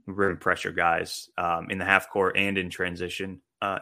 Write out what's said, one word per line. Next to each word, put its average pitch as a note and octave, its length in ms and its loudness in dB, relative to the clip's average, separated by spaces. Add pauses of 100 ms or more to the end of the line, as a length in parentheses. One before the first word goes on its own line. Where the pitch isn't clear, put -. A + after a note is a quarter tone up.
rim G2 300 2
pressure F2+ 340 0
guys, E2+ 680 0
um, E2+ 320 -2
in F#2+ 80 -4
the F#2 60 -4
half F#2+ 260 4
court F#2+ 260 2
and G2 220 2
in F2+ 100 -2
transition, F2+ 720 -6 (220)
uh, G2 200 -2